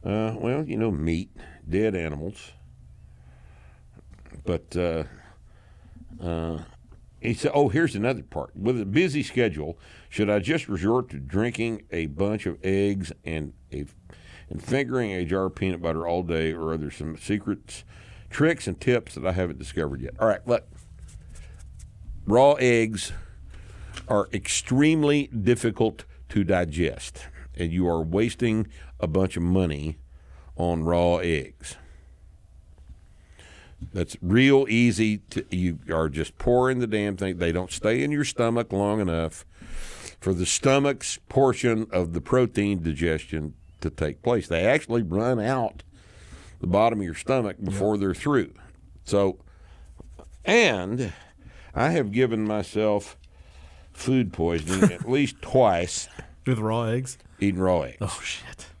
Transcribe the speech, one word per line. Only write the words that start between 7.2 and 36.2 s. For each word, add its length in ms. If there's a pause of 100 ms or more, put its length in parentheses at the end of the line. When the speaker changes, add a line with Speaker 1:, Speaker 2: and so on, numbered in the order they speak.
Speaker 1:
said, 220
oh, 140
here's 260
another 260
part. 340
With 240
a 60
busy 380
schedule, 560 (280)
should 220
I 80
just 320
resort 400
to 80
drinking 640 (100)
a 140
bunch 400
of 180
eggs 480 (140)
and 280 (200)
a, 120 (680)
and 120
fingering 480
a 140
jar 200
of 100
peanut 260
butter 260
all 140
day, 320
or 200
are 40
there 140
some 260
secrets, 680 (460)
tricks, 380
and 120
tips 360
that 100
I 60
haven't 260
discovered 420
yet? 200
All 80
right, 200
look. 200 (1600)
Raw 260
eggs 580 (960)
are 240
extremely 960
difficult 800 (240)
to 140
digest, 840 (300)
and 160
you 180
are 140
wasting 640 (320)
a 80
bunch 280
of 80
money 540 (580)
on 280
raw 340
eggs. 600 (2250)
That's 300
real 440
easy 520 (100)
to, 160 (100)
you 220 (160)
are 160
just 300